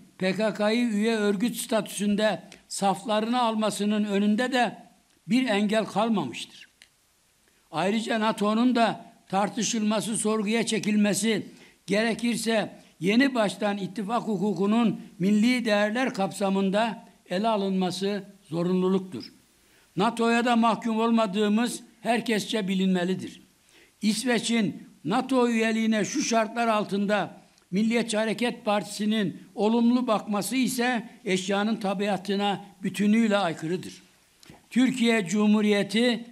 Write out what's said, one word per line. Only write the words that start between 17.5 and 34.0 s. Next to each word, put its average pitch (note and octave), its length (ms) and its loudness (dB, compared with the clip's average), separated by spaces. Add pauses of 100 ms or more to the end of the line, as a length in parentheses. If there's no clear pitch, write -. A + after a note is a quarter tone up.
zorunluluktur. F#3 840 -2 (640)
nato'ya A#3 500 2
da A#3+ 100 2
mahkum A3+ 440 2
olmadığımız A3 840 0 (180)
herkesçe A3 680 -2
bilinmelidir. F#3 720 -2 (600)
İsveç'in A3+ 840 0 (220)
nato B3 440 2
üyeliğine A3 560 2
şu C#4 160 -4
şartlar A3+ 460 0
altında G3+ 800 -2 (260)
Milliyetçi A3+ 460 0
Hareket A3+ 480 -2
Partisi'nin G#3 720 -2 (180)
olumlu A#3 520 2
bakması G3+ 480 -2
ise B3 540 0 (160)
eşyanın G3 500 0
tabiatına G3+ 880 -2 (180)
bütünüyle G#3 540 2
aykırıdır. E3+ 640 -4 (680)